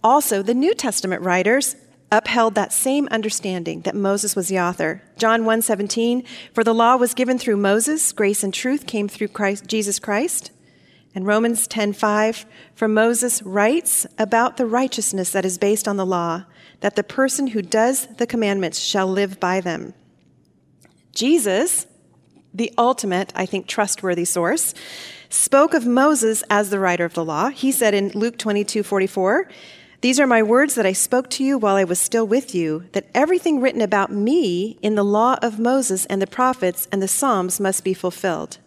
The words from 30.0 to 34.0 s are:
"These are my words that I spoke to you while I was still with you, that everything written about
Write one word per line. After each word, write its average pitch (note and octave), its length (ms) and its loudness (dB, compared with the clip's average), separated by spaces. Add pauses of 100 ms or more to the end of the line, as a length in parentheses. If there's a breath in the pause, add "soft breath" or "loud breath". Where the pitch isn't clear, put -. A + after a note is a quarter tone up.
"These B3 180 2
are C#4 80 4
my A3+ 140 6
words B3 340 4
that A3 100 0
I F#3+ 80 2
spoke B3 380 0
to C4+ 120 -4
you C4+ 160 2
while G3+ 160 2
I G3 80 4
was F3+ 160 0
still A3+ 280 0
with B3 260 0
you, E3 400 -2
that G3 200 -4
everything D4+ 480 2
written B3+ 200 2
about G3 300 0